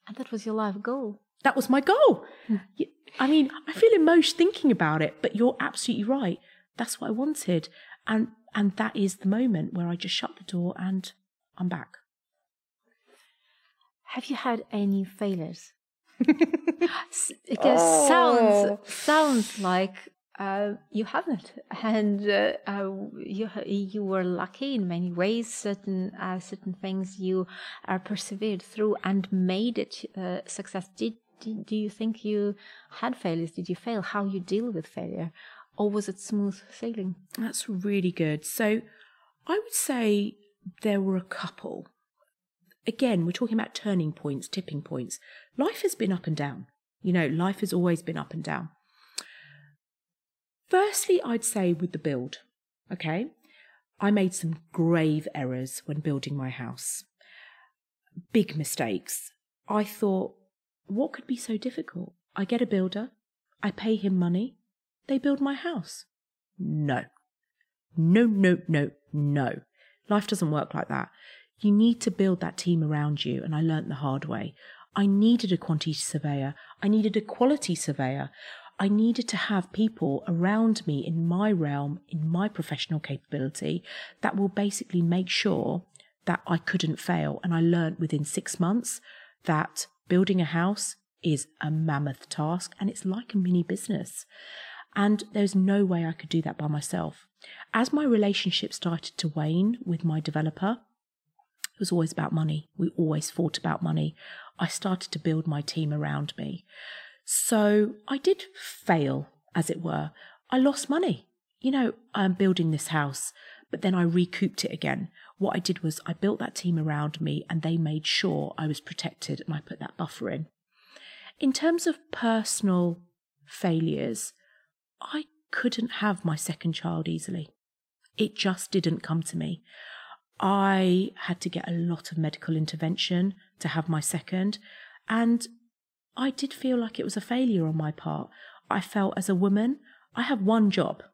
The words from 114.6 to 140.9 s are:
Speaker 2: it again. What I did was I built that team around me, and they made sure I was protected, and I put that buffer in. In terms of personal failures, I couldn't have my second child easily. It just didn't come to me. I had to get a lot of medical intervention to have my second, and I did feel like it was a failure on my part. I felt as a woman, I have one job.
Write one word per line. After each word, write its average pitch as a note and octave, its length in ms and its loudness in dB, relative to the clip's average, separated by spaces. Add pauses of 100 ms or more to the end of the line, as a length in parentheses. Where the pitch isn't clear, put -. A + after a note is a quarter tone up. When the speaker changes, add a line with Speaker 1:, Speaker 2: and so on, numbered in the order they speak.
Speaker 2:
it - 80 -4
again. - 360 -4 (300)
What - 180 0
I - 20 0
did F3+ 220 -2
was D#3 240 -2
I E3 80 -6
built G3 280 -2
that - 140 -8
team E3+ 240 0
around D3+ 420 -2
me, D3+ 280 -2
and D#3+ 140 -2
they E3 140 0
made D#3 300 -2
sure D#3 520 0
I D#3 80 -2
was D3+ 140 -2
protected, - 640 -8
and D#3 80 -6
I D3+ 60 -6
put - 200 -14
that - 160 -12
buffer - 320 -8
in. D#3+ 180 -6 (920)
In C4+ 120 2
terms E4+ 340 2
of D#4 120 0 (140)
personal F#3+ 880 2 (460)
failures, D#3+ 880 -2 (640)
I - 240 -8 (260)
couldn't A#3 420 -2 (120)
have G3+ 200 0
my D#3+ 120 0
second D#3+ 380 -4
child E3 340 -4
easily. E3 400 -6 (680)
It - 180 -2
just - 340 -2
didn't E3+ 320 0
come D#3+ 220 -2
to - 140 -8
me. D#3+ 240 -6 (760)
I F#3+ 760 4 (100)
had F3 200 -4
to F3 60 -2
get E3+ 200 -6
a F3 40 -2
lot E3+ 400 -2
of D#3+ 60 -6
medical D#3 380 -2
intervention F3 800 0 (260)
to E3 80 -2
have D#3+ 200 -2
my D#3 120 2
second, F#3 580 -2 (500)
and A#3 380 2 (680)
I C4 140 0
did C4+ 240 -4
feel B3+ 240 0
like A3+ 200 -4
it - 60 -2
was G3+ 120 -4
a G#3 40 -4
failure A#3 460 2
on D#3+ 100 0
my D#3 140 0
part. D#3 400 -6 (400)
I G3 100 0
felt G3 360 0
as F#3 120 -4
a G3 60 4
woman, G3+ 440 2 (360)
I A#3 80 -4
have A#3+ 200 0
one G#3+ 280 6
job. - 320 0 (120)